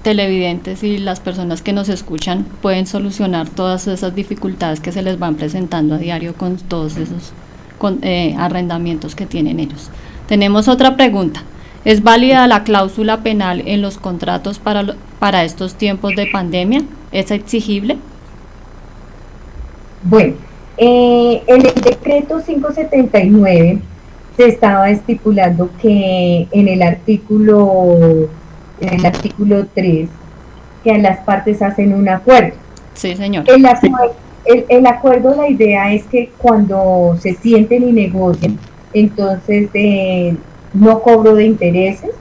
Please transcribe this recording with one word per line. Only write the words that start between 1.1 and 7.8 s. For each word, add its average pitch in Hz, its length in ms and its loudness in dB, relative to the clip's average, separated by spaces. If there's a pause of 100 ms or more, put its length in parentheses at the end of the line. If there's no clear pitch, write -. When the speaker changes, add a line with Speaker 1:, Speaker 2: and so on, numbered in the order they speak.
Speaker 1:
personas 175 400 -8
que 208 100 -8
nos 196 160 -4
escuchan 185 580 -6 (160)
pueden 185 240 -4
solucionar 190 640 -6
todas 185 380 -6
esas 185 260 -6
dificultades 185 680 -8
que 175 100 -10
se 190 100 -8
les 185 160 -6
van 170 180 -4
presentando 156 600 -4
a - 20 -4
diario 170 360 -8
con 185 240 -8
todos 160 400 -8
esos, 170 340 -10 (460)
con, 196 260 -4